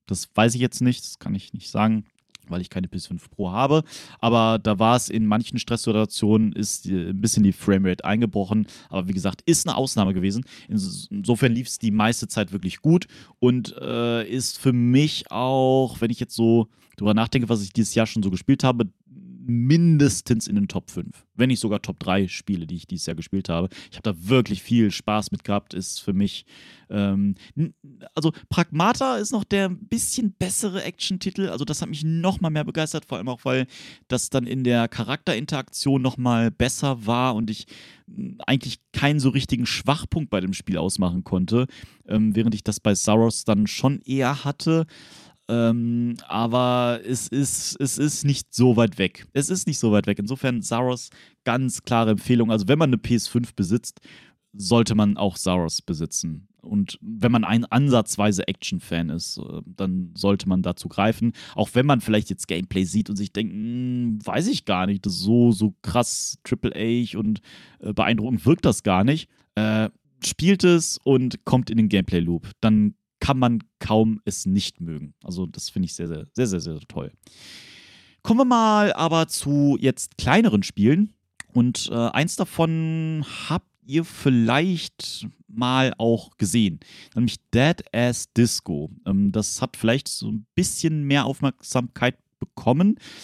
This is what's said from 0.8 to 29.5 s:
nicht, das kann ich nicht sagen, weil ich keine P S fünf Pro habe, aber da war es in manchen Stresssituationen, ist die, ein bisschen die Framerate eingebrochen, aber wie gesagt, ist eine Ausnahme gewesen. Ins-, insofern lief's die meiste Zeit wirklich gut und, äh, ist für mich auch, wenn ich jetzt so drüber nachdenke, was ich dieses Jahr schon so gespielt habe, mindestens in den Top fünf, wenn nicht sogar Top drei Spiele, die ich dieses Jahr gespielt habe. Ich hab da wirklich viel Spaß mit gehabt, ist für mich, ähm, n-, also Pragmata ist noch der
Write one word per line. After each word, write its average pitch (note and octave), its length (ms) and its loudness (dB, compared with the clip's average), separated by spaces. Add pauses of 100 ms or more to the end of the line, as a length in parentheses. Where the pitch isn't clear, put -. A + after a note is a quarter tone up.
nicht, B2 220 0
das - 160 -16
kann - 160 -6
ich - 180 -10
nicht - 160 -12
sagen, A2 360 0 (440)
weil F2 120 -4
ich F2+ 80 -10
keine F#2 180 -6
P - 80 -12
S F2 120 -10
fünf - 220 -12
Pro F#2 220 -6
habe, C#3 320 2 (360)
aber A2+ 380 4
da G#2+ 220 0
war A2+ 160 6
es - 140 -2
in A2 160 0
manchen A2 340 0
Stresssituationen, A2 960 2
ist - 320 -6
die, F#2 80 -4
ein F#2 260 -4
bisschen A2 240 2
die G2 80 6
Framerate F#2+ 540 0
eingebrochen, G#2 640 0 (200)
aber F#2 220 -6
wie G2+ 40 -2
gesagt, F#2 320 -4
ist E3 220 2
eine D#3+ 80 -2
Ausnahme A2 380 0
gewesen. G2 320 -2 (240)
Ins-, G2 420 -6
insofern A2+ 420 0
lief's A#2+ 240 -6
die A2+ 140 -2
meiste A2 380 0
Zeit F#2 240 -4
wirklich F#2 280 -8
gut E3+ 260 4 (320)
und, B2 420 2
äh, A#2 440 -2
ist B2 340 -6
für C3+ 120 2
mich B2 580 2
auch, C3 720 0
wenn A2+ 100 0
ich A#2 120 -4
jetzt - 140 -8
so A2+ 340 4 (260)
drüber G#2 180 2
nachdenke, A2+ 360 0
was A2 140 0
ich F#2+ 100 -12
dieses A2 220 0
Jahr A2+ 120 2
schon A2 160 -4
so F#2+ 80 -2
gespielt C3 320 0
habe, A#2+ 240 2 (640)
mindestens C#3+ 1000 2
in G2+ 60 -2
den G2+ 120 2
Top - 240 -8
fünf, - 340 -12 (100)
wenn B2 120 2
nicht B2+ 140 0
sogar G#2 200 -2
Top - 180 -10
drei F#2+ 280 0
Spiele, F2 400 -6
die E2+ 80 -10
ich E2+ 100 -12
dieses F2 200 -10
Jahr E2 100 -8
gespielt F#2 320 -8
habe. E2+ 220 -2 (200)
Ich - 60 -20
hab - 80 -18
da G#2+ 100 -2 (140)
wirklich A2 340 2
viel A2+ 300 2
Spaß G#2+ 400 -4
mit - 140 -8
gehabt, - 280 -4
ist - 280 -10
für - 100 -6
mich, G2 340 -2 (440)
ähm, G2+ 460 0 (200)
n-, D#3 180 -4 (400)
also D#3 200 0 (160)
Pragmata G#3+ 640 0
ist G#3+ 160 -6
noch G#3 140 -2
der G3 240 0